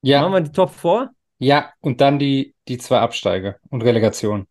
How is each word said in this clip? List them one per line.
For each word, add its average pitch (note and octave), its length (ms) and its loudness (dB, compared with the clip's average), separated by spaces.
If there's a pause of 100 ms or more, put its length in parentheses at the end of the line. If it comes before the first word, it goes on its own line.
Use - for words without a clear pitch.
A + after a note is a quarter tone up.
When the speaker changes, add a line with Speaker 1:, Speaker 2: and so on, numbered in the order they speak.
Speaker 1:
Ja. C#3 220 2
Speaker 2:
Machen F#3 100 -2
wir F#3+ 80 2
die D3+ 120 -6
Top F#3 180 0
Four? A3 400 -2 (280)
Speaker 1:
Ja, C#3+ 420 0
und C3 200 -4
dann C#3 180 4
die, C#3 360 -2 (140)
die B2 100 -8
zwei B2 220 0
Absteiger G2 560 -4 (120)
und B2 140 -8
Relegation. G#2+ 680 0